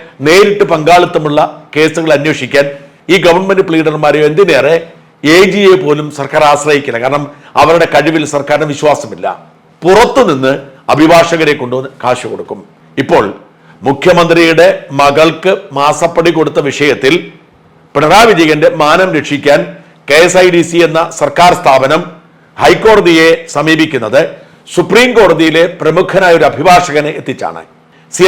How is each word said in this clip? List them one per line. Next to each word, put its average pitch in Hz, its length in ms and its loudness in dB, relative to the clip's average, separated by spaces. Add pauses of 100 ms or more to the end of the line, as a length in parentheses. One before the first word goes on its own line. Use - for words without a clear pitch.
(280)
നേരിട്ട് 202 460 2
പങ്കാളിത്തമുള്ള 160 640 0 (380)
കേസുകൾ 160 400 0
അന്വേഷിക്കാൻ 139 500 -2 (460)
ഈ 196 40 4 (100)
ഗവൺമെന്റ് 185 420 0
പ്ലീഡർമാരെയോ 151 640 0
എന്തിനേറെ 156 440 2 (640)
എ - 20 4 (140)
ജിയെ 196 220 2 (100)
പോലും 147 220 -2 (120)
സർക്കാർ 156 320 -2
ആശ്രയിക്കില്ല. 143 540 -2
കാരണം 143 200 -4 (360)
അവരുടെ 160 340 2
കഴിവിൽ 156 280 0 (120)
സർക്കാരിന് 147 380 -2
വിശ്വാസമില്ല. 113 540 -4 (540)
പുറത്തുനിന്ന് 180 720 2 (380)
അഭിഭാഷകരെ 160 680 2
കൊണ്ടുവന്ന് 131 300 -8 (120)
കാശ് 123 300 -4
കൊടുക്കും. 98 280 -12 (420)
ഇപ്പോൾ 131 220 0 (640)
മുഖ്യമന്ത്രിയുടെ 165 800 2 (360)
മകൾക്ക് 151 500 0 (260)
മാസപ്പടി 165 600 -2
കൊടുത്ത 156 220 -2 (100)
വിഷയത്തിൽ 135 440 -2 (800)
പിണറായി 170 380 4
വിജയന്റെ 160 380 2 (120)
മാനം 170 360 2
രക്ഷിക്കാൻ 143 420 0 (500)
കെ 147 160 2
എസ് 180 180 0
ഐ 180 120 4
ഡി 170 140 2
സി 170 80 -6 (100)
എന്ന 156 120 -2 (200)
സർക്കാർ 170 400 0
സ്ഥാപനം 135 420 0 (640)
ഹൈക്കോടതിയെ 170 640 2 (260)
സമീപിക്കുന്നത് 147 640 -2 (540)
സുപ്രീം 202 420 0
കോടതിയിലെ 165 460 2 (180)
പ്രമുഖനായ 170 580 0
ഒരു 151 100 2
അഭിഭാഷകനെ 151 680 0
എത്തിച്ചാണ്. 85 440 -10 (520)
സി 175 120 2